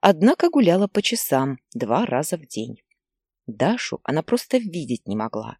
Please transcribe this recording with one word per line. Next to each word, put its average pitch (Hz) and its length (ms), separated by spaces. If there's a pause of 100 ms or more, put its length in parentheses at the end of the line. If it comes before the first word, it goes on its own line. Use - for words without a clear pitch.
Однако 196 480
гуляла 202 380
по 202 140
часам 135 580 (140)
два 123 320
раза 151 320
в 156 80
день. 113 360 (680)
Дашу 127 560
она - 180
просто - 360
видеть 160 500
не 101 80
могла. 110 440